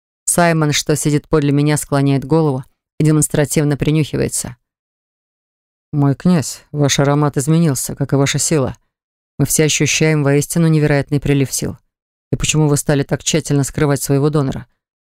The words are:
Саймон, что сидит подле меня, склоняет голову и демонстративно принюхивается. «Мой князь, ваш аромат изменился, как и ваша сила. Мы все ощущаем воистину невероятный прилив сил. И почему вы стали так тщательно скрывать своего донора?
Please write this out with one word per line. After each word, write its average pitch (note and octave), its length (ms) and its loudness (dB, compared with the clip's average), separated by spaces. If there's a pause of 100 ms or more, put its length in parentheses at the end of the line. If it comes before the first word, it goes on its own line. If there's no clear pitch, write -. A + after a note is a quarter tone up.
(240)
Саймон, D#3+ 480 2
что - 240 -2
сидит D3 320 -2
подле C#3+ 240 2
меня, D3 240 2
склоняет C#3 480 0
голову C#3 400 0 (340)
и D#3 60 0
демонстративно D3+ 720 0
принюхивается. C3+ 800 -2 (1400)
«Мой C#3 220 2
князь, - 480 0 (100)
ваш D3 260 0
аромат C#3+ 380 2
изменился, D3+ 580 0
как C#3 200 -4
и - 20 2
ваша C#3 220 0
сила. C3+ 380 -2 (600)
Мы C#3 60 2
все - 200 0
ощущаем D3+ 580 0
воистину C#3+ 460 0
невероятный D3 520 0
прилив C#3 320 0
сил. - 240 -8 (560)
И C#3 40 -2
почему D3+ 320 0
вы C#3+ 100 2
стали C#3+ 240 0
так C#3+ 200 -4
тщательно C#3+ 420 0
скрывать C#3+ 380 -2
своего C#3 280 0
донора? C3+ 360 -4 (400)